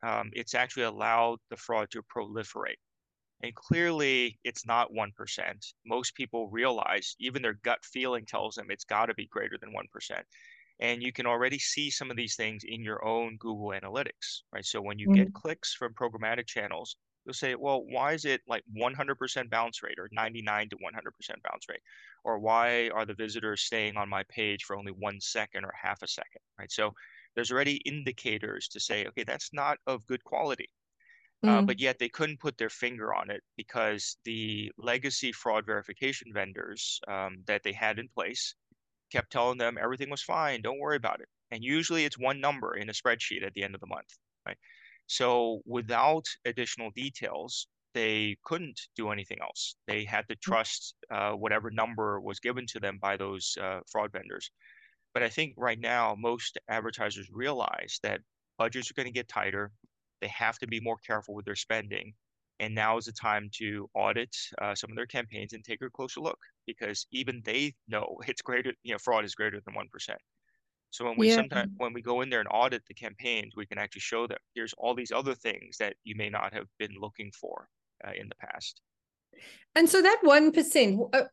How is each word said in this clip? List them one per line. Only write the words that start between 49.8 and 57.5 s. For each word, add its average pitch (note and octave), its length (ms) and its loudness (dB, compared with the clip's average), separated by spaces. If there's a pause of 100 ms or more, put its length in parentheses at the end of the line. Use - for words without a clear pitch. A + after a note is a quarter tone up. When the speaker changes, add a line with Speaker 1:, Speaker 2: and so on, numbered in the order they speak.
Speaker 1:
They G#2+ 180 -2
had G#2+ 240 -2
to A2+ 80 -6
Speaker 2:
Mm. - 60 -12
Speaker 1:
trust, - 520 0 (160)
uh, G#2 220 0
whatever G#2+ 380 0
number A2 500 0
was G2 180 -6
given B2 280 -2
to A2 140 -8
them G2 180 -4
by G2 180 2
those, G2 440 -4
uh, F#2+ 200 -4 (100)
fraud G#2+ 220 0
vendors. F#2+ 380 -10 (640)
But A#2+ 80 2
I A#2 80 2
think D3 260 -2
right A#2 240 0
now, A#2 340 2
most A#2 440 -2 (100)
advertisers G#2+ 640 -4
realize A#2 720 -2